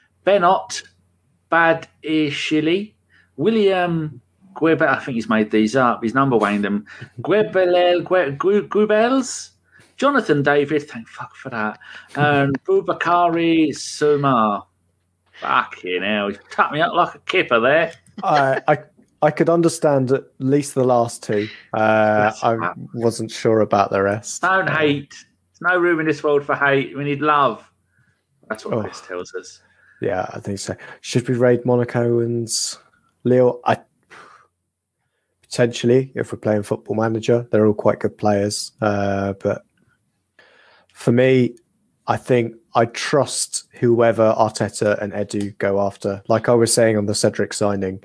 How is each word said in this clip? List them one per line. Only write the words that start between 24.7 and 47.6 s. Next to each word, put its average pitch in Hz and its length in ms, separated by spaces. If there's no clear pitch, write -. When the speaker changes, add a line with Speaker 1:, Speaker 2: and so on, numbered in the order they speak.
Speaker 1:
hate. 143 340
There's - 500
no 180 40
room 175 240
in 156 60
this 147 140
world 147 240
for 143 100
hate. 139 420
We 143 80
need 143 160
love. 143 420
That's - 160
what - 80
Speaker 2:
Oh. 117 80
Speaker 1:
Chris - 180
tells 90 340
us. - 280
Speaker 2:
Yeah, 92 320
I - 80
think 101 180
so. - 160
Should - 300
we 127 60
raid 123 300
Monaco 120 540
and 117 300
Lille? 123 420
I, 113 120
potentially, 123 720
if 113 180
we're 107 60
playing 107 240
Football 104 340
Manager. 113 540
They're 107 160
all 107 60
quite - 260
good - 180
players. 104 540
Uh, 101 520
but - 300
for - 180
me, 127 440
I 113 100
think 117 380
I 117 100
trust - 880
whoever 117 640
Arteta 107 640
and 104 120
Edu 101 440
go 101 240
after. 98 460
Like 113 220
I 120 40
was 113 200
saying 110 240
on 104 100
the 104 80
Cedric 107 380
signing, 98 520